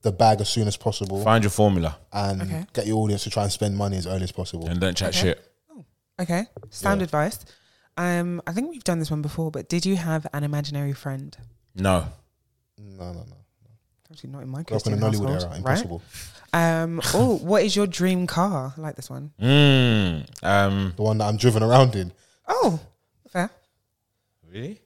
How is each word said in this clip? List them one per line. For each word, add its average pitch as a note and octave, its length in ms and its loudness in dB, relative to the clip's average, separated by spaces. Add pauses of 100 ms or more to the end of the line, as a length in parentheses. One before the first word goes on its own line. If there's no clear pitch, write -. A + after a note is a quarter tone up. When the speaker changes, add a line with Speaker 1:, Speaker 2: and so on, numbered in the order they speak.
Speaker 1:
the A2 100 2
bag G#2+ 300 6
as G2+ 80 -2
soon G#2+ 180 0
as G2+ 100 -2
possible. G2 460 -4
Speaker 2:
Find A2 200 6
your G2+ 80 2
formula. F2+ 460 2 (160)
Speaker 1:
And G2 300 -2
Speaker 3:
Okay. D#3+ 300 -6
Speaker 1:
get G#2 140 -4
your A2 160 0
audience G2+ 220 -2
to G#2+ 40 -8
try G#2+ 140 0
and G2 80 0
spend G2+ 260 -2
money G2 200 -2
as F2 100 -6
early F#2 160 -4
as F2+ 80 -6
possible. E2+ 360 -8
Speaker 2:
And F2 120 -2
don't F2+ 180 0
chat F#2 120 -2
Speaker 3:
Okay. F2+ 100 -2
Speaker 2:
shit. - 320 -2 (200)
Speaker 3:
Oh, B3 120 -20 (380)
okay. F3 260 -2 (240)
Sound G3 300 -2
Speaker 1:
Yeah. F3+ 40 -2
Speaker 3:
advice. D#3 340 -2 (580)
Um, F3 500 -2
I E3+ 60 -8
think C4 180 -4
we've C4+ 120 -18
done F3 160 0
this D3+ 120 -4
one D3+ 100 -2
before, D#3 300 -4
but - 180 -10
did E3+ 160 0
you F#3+ 120 2
have D#3+ 360 -2
an D3 100 -4
imaginary D3 500 -4
friend? C3+ 420 -10 (400)
Speaker 2:
No. F#2 320 2 (720)
Speaker 1:
No, F#2+ 320 -16
no, - 20 -12
no. E3+ 120 -14 (840)
Speaker 3:
Actually, C#3 200 -20
not C#3 120 -16
in C3 60 -14
my C3+ 140 -10
Speaker 1:
Grew A3 140 -6
up - 100 -4
in G#2 60 0
Speaker 3:
Christian G2+ 60 0
Speaker 1:
the - 60 2
Nollywood G2+ 280 0
Speaker 3:
household, F2+ 80 -2
Speaker 1:
era. F2 80 -6
Speaker 3:
right? D2+ 80 -10
Speaker 1:
Impossible. F#2 440 -2 (520)
Speaker 3:
Um, E3 480 0 (140)
oh, A#3 220 4
Speaker 1:
<laughs> - 40 -6
Speaker 3:
what G3 220 2
is G3 120 0
your G3+ 120 2
dream F3+ 400 0
car? E3 500 -2
I - 20 -16
like D#3 160 -10
this - 140 -16
one. C3+ 220 -12 (100)
Speaker 2:
Mm, B2 840 4 (180)
um, G2 520 2
Speaker 1:
The G#2 60 -6
one A2 160 2
that G#2+ 100 0
I'm G#2+ 100 0
driven A2+ 260 4
around B2 320 6
in. F2+ 180 -4 (340)
Speaker 3:
Oh, D4+ 320 2 (500)
fair. F#3 200 -4 (1000)
Speaker 2:
Really? B2+ 380 -12